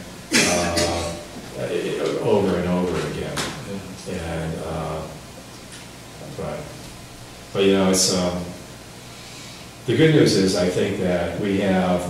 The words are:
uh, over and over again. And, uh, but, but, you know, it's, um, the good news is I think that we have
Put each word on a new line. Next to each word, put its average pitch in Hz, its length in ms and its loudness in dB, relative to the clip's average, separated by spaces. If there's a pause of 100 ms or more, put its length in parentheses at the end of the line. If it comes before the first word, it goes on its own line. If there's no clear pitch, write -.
(320)
uh, - 840 2 (1040)
over 95 340 4
and 87 120 0
over 90 280 2 (140)
again. - 260 -6 (720)
And, 82 460 -4 (100)
uh, 80 380 -4 (1300)
but, 147 240 -6 (920)
but, 98 120 4
you 98 80 8
know, 95 180 6
it's, 95 260 4
um, 90 240 2 (1500)
the - 100 2
good 156 180 8
news - 220 8
is 92 180 4
I 90 140 4
think 98 320 2
that 90 400 0
we 98 180 2
have 92 520 4